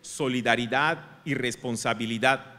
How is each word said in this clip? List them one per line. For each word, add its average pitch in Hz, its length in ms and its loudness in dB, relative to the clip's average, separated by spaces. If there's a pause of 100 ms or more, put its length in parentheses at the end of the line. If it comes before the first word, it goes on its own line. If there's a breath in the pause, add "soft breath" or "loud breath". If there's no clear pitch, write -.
solidaridad 127 1040 0 (220)
y 139 80 0
responsabilidad 117 1120 0 (120)